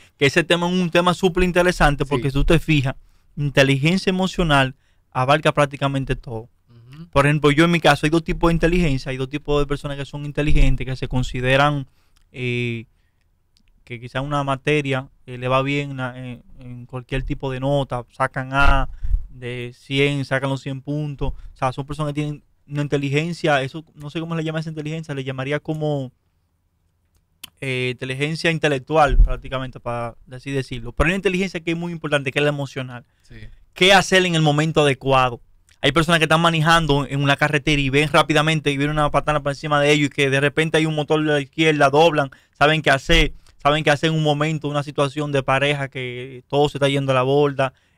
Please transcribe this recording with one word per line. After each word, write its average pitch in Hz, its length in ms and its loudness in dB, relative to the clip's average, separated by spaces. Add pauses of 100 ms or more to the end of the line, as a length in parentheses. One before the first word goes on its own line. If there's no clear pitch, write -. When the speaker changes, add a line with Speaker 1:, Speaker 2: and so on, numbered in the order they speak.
(180)
Speaker 1:
que 143 80 2
ese 165 180 2
tema 175 240 0
es 180 60 0
un 180 160 0
tema 175 240 2
súper 180 300 0
interesante 175 600 2
porque 127 180 -2
Speaker 2:
Sí. 139 80 0
Speaker 1:
si - 20 -8
tú 143 100 2
te 165 160 4
fijas, 139 360 0 (420)
inteligencia 143 720 2
emocional 170 640 0 (360)
abarca 147 420 0
prácticamente 139 640 -2
todo. 117 340 -12 (200)
Speaker 2:
Ujú. 127 400 -20
Speaker 1:
Por 139 160 4
ejemplo, 147 260 4
yo 147 140 6
en 175 60 4
mi 170 80 2
caso 156 260 2
hay 151 60 4
dos 160 120 0
tipos 170 260 0
de 170 40 0
inteligencia, 165 560 0
hay 131 80 -8
dos 131 120 -6
tipos 147 320 -2
de 139 60 0
personas 143 300 -8
que 143 80 -10
son 147 200 -12
inteligentes, 143 600 4
que 131 100 -6
se 127 120 -8
consideran, 135 800 0 (440)
eh, 120 540 -6 (1000)
que 120 160 -16
quizá 127 220 -6
una 143 220 -2
materia, 139 640 -2 (160)
eh, 127 140 -14
le 123 80 -4
va 131 160 2
bien 143 320 -4
na-, 127 220 -8
en, 127 260 -14 (160)
en 123 260 -18
cualquier 131 380 -6
tipo 135 280 -4
de 127 80 -6
nota, 135 520 -2
sacan 131 420 -4
A, 135 360 4 (400)
de 123 460 -10
cien 139 500 0
sacan 135 240 -2
los 135 120 -4
cien 135 200 -10
puntos. 143 520 -4
O - 240 -16
sea, 127 160 -2
son 135 120 -8
personas 147 280 -6
que 147 80 -4
tienen 147 220 -8 (240)
una 147 160 -6
inteligencia, 147 800 -2
eso 135 220 -8 (120)
no 143 140 -16
sé 165 100 -8
cómo 165 160 -6
le 160 80 -4
llama 156 160 -4
esa 160 100 -8
inteligencia, 156 460 -8
le 135 80 -6
llamaría 135 360 -6
como, 151 520 -4 (1500)
eh, 127 300 -4
inteligencia 143 600 -4
intelectual 147 680 2
prácticamente, 131 600 0
para 117 360 -8 (160)
así 127 200 -12
decirlo. 131 400 -6
Pero 147 160 0
hay 170 40 0
una 190 60 -2
inteligencia 185 440 -2
que 165 100 -4
es 165 60 -2
muy 175 140 -6
importante, 147 400 -2
que 147 80 -2
es 143 40 2
la 147 60 2
emocional. 135 560 -8 (160)
Speaker 2:
Sí. - 140 -20 (380)
Speaker 1:
¿Qué 190 200 4
hacer 185 320 4
en 175 100 0
el 160 60 2
momento 151 400 2
adecuado? 131 600 2 (400)
Hay 143 100 2
personas 165 280 2
que 160 60 2
están 160 160 2
manejando 160 640 2
en 139 140 -4
una 139 140 2
carretera 147 460 0
y 127 80 -2
ven 147 220 2
rápidamente 151 600 2
y 139 60 -2
viene 147 160 -2
una 147 180 0
patana 143 320 0
por 143 80 -4
encima 147 300 -2
de 147 100 4
ellos 147 160 2
y - 20 0
que 139 200 0
de 135 100 0
repente 156 380 0
hay 156 80 2
un 156 100 -2
motor 151 260 0
de 156 120 0
la 147 80 2
izquierda, 147 480 2
doblan, 151 400 4 (280)
saben 151 240 2
qué 151 80 0
hacer, 151 440 2 (280)
saben 151 220 2
qué 151 80 2
hacer 151 200 2
en 160 40 0
un 156 80 0
momento, 151 460 0
una 143 140 -4
situación 147 500 -4
de 135 100 2
pareja 139 460 0
que 127 580 -12
todo 143 220 2
se - 80 -10
está 139 100 2
yendo 139 240 0
a 131 40 2
la 127 80 2
borda, 139 500 0 (240)